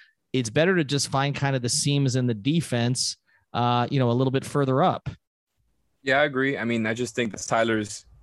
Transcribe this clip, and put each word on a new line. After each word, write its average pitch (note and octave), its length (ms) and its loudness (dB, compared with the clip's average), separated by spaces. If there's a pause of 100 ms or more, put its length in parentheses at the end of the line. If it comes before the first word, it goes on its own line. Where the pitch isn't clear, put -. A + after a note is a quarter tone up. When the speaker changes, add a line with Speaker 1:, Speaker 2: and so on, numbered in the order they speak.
(340)
Speaker 1:
It's B2+ 160 0
better D#3+ 260 2
to E3+ 80 2
just C#3 260 -2
find C#3 260 0
kind C#3 200 0
of B2+ 60 -2
the A#2+ 80 -2
seams C#3 460 2
in B2+ 120 2
the A#2+ 80 2
defense, B2 800 -2 (360)
uh, A#2+ 360 2
you C#3 100 0
know, A#2+ 120 2
a - 20 2
little C3 180 2
bit C3 140 0
further C#3 380 0
up. E3 260 0 (920)
Speaker 2:
Yeah, C3+ 180 2
I D3+ 40 4
agree. C3+ 320 0
I A2+ 80 -4
mean, A2+ 200 0
I A2 80 -2
just A#2 220 -6
think A#2 160 -2
that's - 160 -12
Tyler's A2+ 580 0 (180)